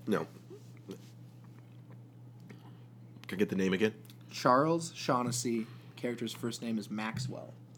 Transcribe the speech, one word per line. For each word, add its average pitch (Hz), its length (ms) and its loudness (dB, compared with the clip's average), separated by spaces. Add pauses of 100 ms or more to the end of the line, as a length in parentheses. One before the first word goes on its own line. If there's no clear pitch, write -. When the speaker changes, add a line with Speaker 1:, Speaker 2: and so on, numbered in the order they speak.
Speaker 1:
No. 85 180 4 (3000)
Can 92 100 -4
I - 20 0
get 104 100 6
the 95 60 0
name 95 180 6
again? 107 200 4 (380)
Speaker 2:
Charles 156 640 6
Shaughnessy. 123 720 2 (280)
Character's 117 380 -2
first - 280 -4
name 113 160 0
is 101 120 -4
Maxwell. - 640 -4 (240)